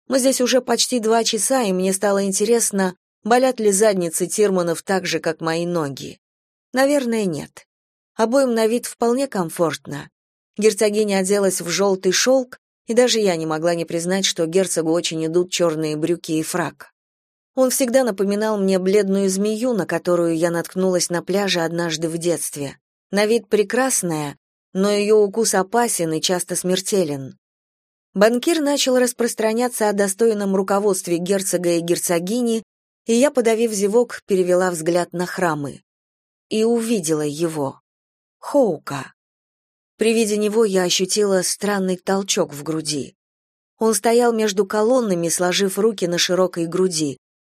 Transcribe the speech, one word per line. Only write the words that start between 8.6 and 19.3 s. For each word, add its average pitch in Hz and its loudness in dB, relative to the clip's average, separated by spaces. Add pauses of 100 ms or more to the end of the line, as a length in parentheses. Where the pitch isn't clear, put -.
вид 233 0
вполне 247 -2
комфортно. 160 -4 (480)
Герцогиня 208 2
оделась 190 2
в 170 -8
желтый 190 0
шелк, 254 0 (260)
и 226 -6
даже 226 4
я 190 2
не 160 -4
могла 160 0
не 165 -4
признать, 175 -2
что - -2
герцогу 165 0
очень 165 -2
идут 180 0
черные 156 -2
брюки 165 -2
и 156 0
фрак. - -6 (640)
Он 254 2
всегда 262 2
напоминал 208 -2
мне 190 2
бледную 196 2
змею, 214 -2